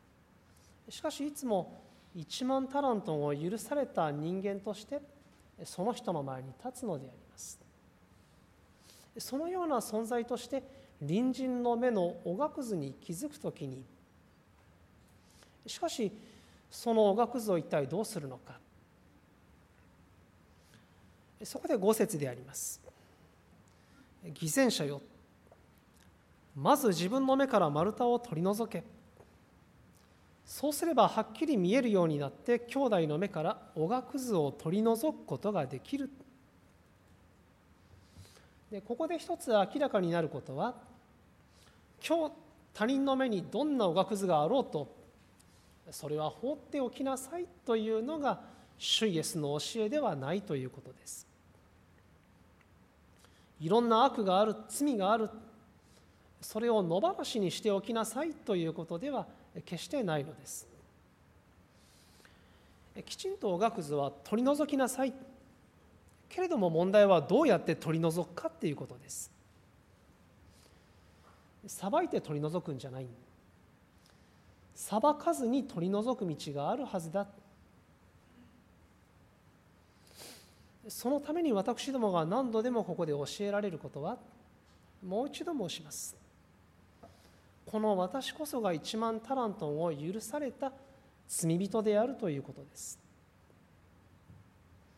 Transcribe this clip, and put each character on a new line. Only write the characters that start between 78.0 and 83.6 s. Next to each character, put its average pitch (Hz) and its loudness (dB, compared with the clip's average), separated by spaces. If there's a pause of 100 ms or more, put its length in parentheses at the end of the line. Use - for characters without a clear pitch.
そ 226 -4
の 285 2
た 294 -6
め 339 0
に 294 2
私 233 -2
ど 262 -2
も 214 2
が 170 2
何 233 0
度 220 0
で 247 0
も 233 0
こ 165 -6
こ 170 0
で 156 -2
教 143 -2 (160)
え 202 -2
ら 202 0